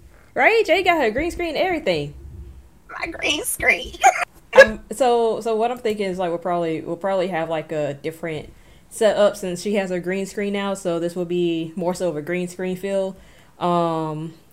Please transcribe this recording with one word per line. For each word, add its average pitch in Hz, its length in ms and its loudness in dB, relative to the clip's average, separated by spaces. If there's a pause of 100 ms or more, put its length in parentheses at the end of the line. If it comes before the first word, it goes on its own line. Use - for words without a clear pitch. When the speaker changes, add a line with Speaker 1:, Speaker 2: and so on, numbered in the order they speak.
(340)
Speaker 1:
right? 392 320 4
Jay 359 160 4
got 349 180 4
her 226 120 2
green 302 180 -2
screen 339 200 -4
and 285 80 -4
everything. 185 540 -2 (800)
Speaker 2:
My - 160 -8
green 330 380 -4
screen. - 540 -2
<laughs> - 60 2 (500)
Speaker 1:
Um, 220 260 10 (100)
so, 233 520 2
so 226 120 0
what 220 160 2
I'm 254 60 -4
thinking 214 300 -2
is, 185 120 -2
like, 180 120 0
we'll 170 80 -2
probably, 170 420 -2
we'll 170 160 -6
probably 190 320 0
have, 165 220 -2
like, 160 220 -4
a 147 200 -2
different 156 580 -8 (380)
setup 202 480 4
since 175 240 -6
she 208 140 -2
has 190 160 -2
her 180 100 -2
green 185 240 -4
screen 202 300 -4
now. 202 180 -2
So 180 260 -2
this 175 160 -4
will 180 120 -4
be 170 500 -2
more 175 160 -2
so 180 160 -2
of 156 80 -2
a 151 60 -4
green 175 260 -4
screen 185 260 -6
feel, 190 440 -4 (400)
um, 165 720 -2 (200)